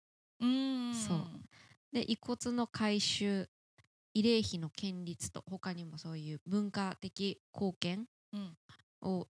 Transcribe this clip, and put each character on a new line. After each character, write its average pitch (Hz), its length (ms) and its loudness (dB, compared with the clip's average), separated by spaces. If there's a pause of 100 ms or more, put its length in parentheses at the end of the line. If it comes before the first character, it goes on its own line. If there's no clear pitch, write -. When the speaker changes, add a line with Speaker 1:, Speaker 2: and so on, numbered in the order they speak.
(400)
Speaker 1:
う 240 60 4
ー 254 440 2
ん。 240 40 -4
Speaker 2:
そ 214 200 0
う。 160 120 0 (680)
で、 - 180 2
遺 226 100 2
骨 240 320 -4
の 240 140 2
回 208 340 2
収、 196 480 2 (680)
慰 214 80 6
霊 226 200 8
碑 196 160 -2
の 160 120 -4
建 185 340 -6
立 - 280 -6
と、 - 140 -10
他 185 260 -6
に 175 120 -6
も 160 140 -12
そ 160 140 -8
う 160 60 -6
い 151 160 -6
う 147 120 -8
文 202 240 2
化 196 260 -2
的 - 440 -4 (120)
貢 190 220 0
献 190 340 -4 (240)
Speaker 1:
う 208 60 -6
ん。 180 180 -10 (460)
Speaker 2:
を、 185 280 0